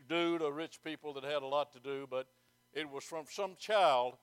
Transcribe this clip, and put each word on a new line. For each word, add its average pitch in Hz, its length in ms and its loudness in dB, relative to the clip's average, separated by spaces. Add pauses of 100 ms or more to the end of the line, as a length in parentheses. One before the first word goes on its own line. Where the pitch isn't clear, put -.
dude 170 340 2
or 147 100 2
rich 156 320 -10
people 151 300 -8
that 135 100 -10
had 143 200 -2
a - 20 -6
lot 139 280 0
to 127 60 -20
do, 139 300 -8
but 131 180 -4 (460)
it 151 160 -6
was 135 140 -10
from 160 260 -10
some 190 300 -4
child 139 640 4